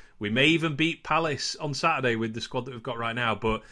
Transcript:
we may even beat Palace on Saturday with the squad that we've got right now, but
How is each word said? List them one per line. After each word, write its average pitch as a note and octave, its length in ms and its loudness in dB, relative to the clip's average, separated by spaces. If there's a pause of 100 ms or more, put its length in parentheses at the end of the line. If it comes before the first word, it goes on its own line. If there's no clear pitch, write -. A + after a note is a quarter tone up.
(180)
we G#2 120 -4
may B2+ 180 4
even D#3+ 280 2
beat D#3+ 280 -2
Palace D#3 540 0
on D3+ 160 -6
Saturday C3+ 420 2
with A2 180 -2
the A2+ 80 -6
squad B2 240 -6
that C#3 80 -8
we've A#2 80 -12
got A#2+ 160 -6
right A#2 180 -2
now, A#2 200 2
but A2 260 0 (100)